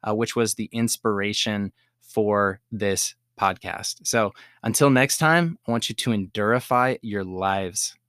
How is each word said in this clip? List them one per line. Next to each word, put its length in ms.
uh, 80
which 220
was 200
the 180
inspiration 960
for 580
this 420
podcast. 680
So 280
until 260
next 280
time, 480
I 60
want 160
you 80
to 160
endurify 920
your 220
lives. 720